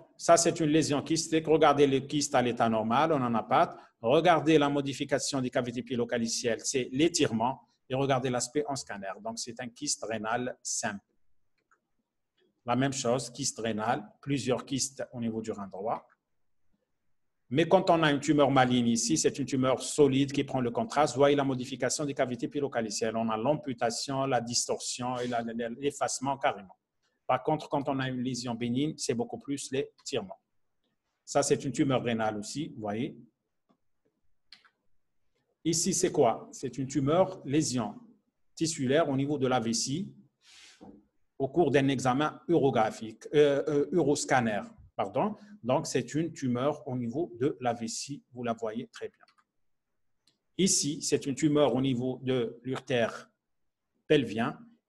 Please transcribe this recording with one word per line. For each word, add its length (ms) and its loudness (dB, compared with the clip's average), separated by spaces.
ça, 200 6
c'est 220 4
une 120 2
lésion 300 4
kystique. 460 0
Regardez 400 6
le 140 2
kyste 340 -2
à 80 6
l'état 260 2
normal, 440 2
on 80 2
n'en 160 0
a 80 0
pas. 340 2
Regardez 580 4
la 100 4
modification 720 -2
des 100 -4
cavités 340 -2
pilocalicielles, 800 -2
c'est 260 -2
l'étirement. 760 0
Et 60 -4
regardez 360 0
l'aspect 360 -2
en 80 -6
scanner. 380 -8
Donc, 160 -8
c'est 220 -10
un 80 -10
kyste 360 -6
rénal 560 -4
simple. 440 -6
La 100 2
même 180 2
chose, 340 0
kyste 300 -6
rénal, 520 -2
plusieurs 420 -2
kystes 480 -6
au 80 -10
niveau 220 -4
du 100 -8
rein 140 -10
droit. 420 -8
Mais 180 2
quand 220 4
on 120 4
a 80 6
une 100 0
tumeur 300 4
maligne 380 4
ici, 300 2
c'est 200 0
une 60 -4
tumeur 380 0
solide 500 4
qui 120 0
prend 180 -4
le 80 -2
contraste. 420 0
Vous 80 0
voyez 160 6
la 80 2
modification 640 -2
des 80 -4
cavités 340 -2
pilocalicielles. 720 -2
On 100 0
a 80 0
l'amputation, 880 -2
la 160 2
distorsion 800 -4
et 80 -4
la, 160 -2
la, 260 -6
l'effacement 680 -4
carrément. 360 -4
Par 160 0
contre, 260 -2
quand 220 -2
on 80 -2
a 100 -4
une 140 -4
lésion 320 -4
bénigne, 420 -2
c'est 160 -4
beaucoup 260 -4
plus 320 -8
l'étirement. 720 -6
Ça, 160 2
c'est 240 2
une 60 -2
tumeur 300 2
rénale 360 -2
aussi, 300 -8
vous 120 -14
voyez. 340 -6
Ici, 260 0
c'est 200 0
quoi ? 380 2
C'est 280 -10
une 80 -4
tumeur, 580 0
lésion 500 0
tissulaire 560 0
au 60 0
niveau 200 0
de 100 0
la 140 2
vessie 540 -2
au 100 -2
cours 220 2
d'un 180 4
examen 580 0
urographique, 880 0
euh, 320 6
euh, 240 0
uroscanner, 720 2
pardon. 400 -2
Donc, 220 0
c'est 280 -2
une 180 -2
tumeur 540 -2
au 100 -6
niveau 440 -4
de 200 0
la 120 0
vessie, 500 -8
vous 120 -10
la 80 0
voyez 360 -6
très 200 -12
bien. 160 -20
Ici, 440 0
c'est 240 -2
une 80 -2
tumeur 400 4
au 60 0
niveau 420 -2
de 400 -2
l'urtère 680 -2
pelvien 520 2